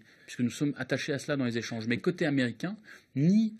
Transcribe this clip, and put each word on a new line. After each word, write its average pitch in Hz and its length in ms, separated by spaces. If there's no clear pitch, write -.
puisque - 140
nous 120 100
sommes 147 260
attachés 127 360
à 143 60
cela 143 180
dans 135 80
les 120 140
échanges. 113 300
Mais 120 100
côté 175 260
américain, 143 520
ni 202 440